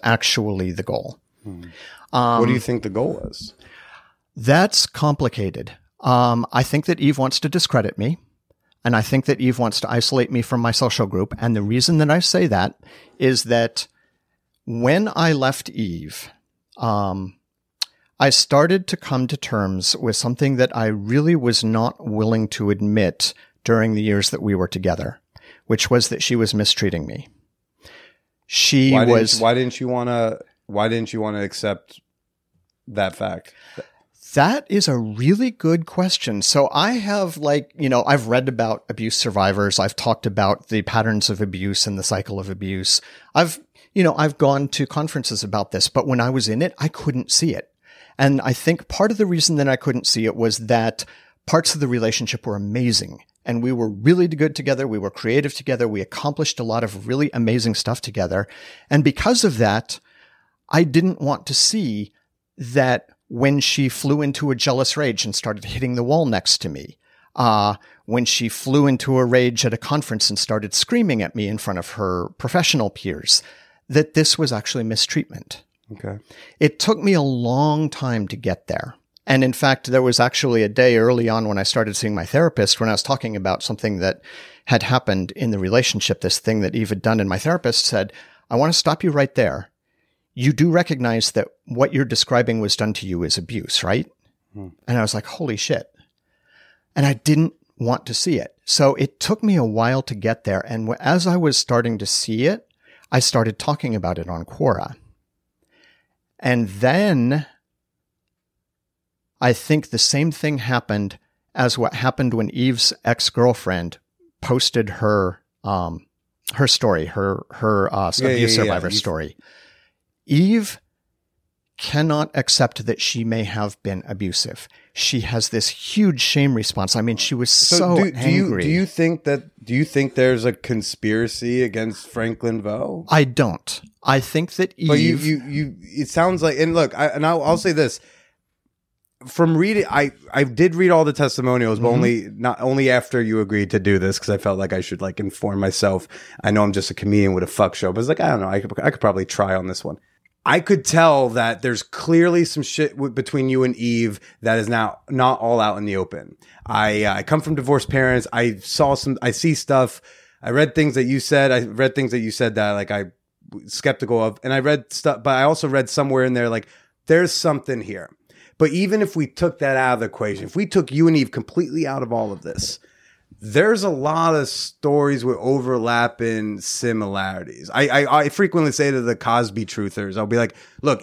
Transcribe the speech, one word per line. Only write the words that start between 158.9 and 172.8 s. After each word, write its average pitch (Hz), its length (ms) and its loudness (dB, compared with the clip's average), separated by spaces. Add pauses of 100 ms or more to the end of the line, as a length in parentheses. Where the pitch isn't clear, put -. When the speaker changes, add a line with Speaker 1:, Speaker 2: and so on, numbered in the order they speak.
Speaker 2:
some, 135 260 -4
I 123 120 0
see 165 220 0
stuff. 131 460 0 (420)
I - 60 -6
read 135 260 2
things 151 200 2
that 127 100 2
you 131 160 0
said. 139 320 4
I 123 140 2
read 127 280 0
things 131 180 -2
that 123 80 0
you 110 100 -4
said 113 240 -2
that, 104 180 0
like, 101 180 -4
I 101 200 -4 (560)
skeptical 120 580 -2
of, 110 180 -4
and 131 120 -2
I 135 60 0
read 143 340 0
stuff, 131 280 -2
but 135 140 2
I 135 60 2
also 151 260 2
read 131 220 0
somewhere 135 340 0
in 127 80 0
there, 120 160 0
like, 113 200 -4 (360)
there's 127 280 4
something 139 500 -2
here. 92 260 -12 (480)
But 156 160 2
even 190 280 0
if 202 160 -2
we 151 100 0
took 170 340 -2
that 135 180 0
out 127 160 2
of 110 60 -2
the 113 60 -2
equation, 104 380 -6
if - 100 -12
we 196 120 0
took 151 260 0
you 160 160 4
and 165 80 4
Eve 139 140 2
completely 151 560 -4
out 135 160 -6
of 117 100 -6
all 113 180 -2
of 95 120 -12
this, - 360 -8 (640)